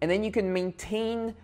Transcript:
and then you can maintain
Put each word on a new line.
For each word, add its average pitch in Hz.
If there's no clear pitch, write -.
and 165
then 202
you 214
can 190
maintain 220